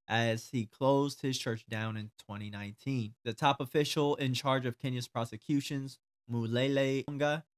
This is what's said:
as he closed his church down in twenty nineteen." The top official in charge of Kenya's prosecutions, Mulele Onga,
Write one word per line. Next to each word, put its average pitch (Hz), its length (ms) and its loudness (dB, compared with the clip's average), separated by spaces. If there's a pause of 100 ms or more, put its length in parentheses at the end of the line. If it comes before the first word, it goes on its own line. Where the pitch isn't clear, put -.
as 113 440 0
he 113 160 -2
closed 139 540 2
his 131 180 -2
church 113 280 -4
down 110 300 -4
in 107 220 -10
twenty 104 320 -10
nineteen." 107 640 -4 (100)
The 113 80 -2
top 139 260 2
official 147 580 2
in 131 180 2
charge 131 320 0
of 113 100 -4
Kenya's 127 300 -4
prosecutions, 135 920 -2 (340)
Mulele 135 720 2
Onga, 147 380 0 (140)